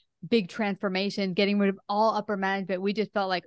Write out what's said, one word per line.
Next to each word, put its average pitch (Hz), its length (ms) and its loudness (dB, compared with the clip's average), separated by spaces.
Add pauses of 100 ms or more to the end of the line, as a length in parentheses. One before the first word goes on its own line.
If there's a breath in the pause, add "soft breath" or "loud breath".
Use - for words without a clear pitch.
(280 soft breath)
big 214 200 2
transformation, 196 840 -2
getting 202 240 2
rid 196 100 4
of 196 200 -2
all 208 260 4
upper 208 220 -2
management, 190 440 -2
we 202 120 0
just 202 200 -2
felt 196 160 0
like 180 180 -2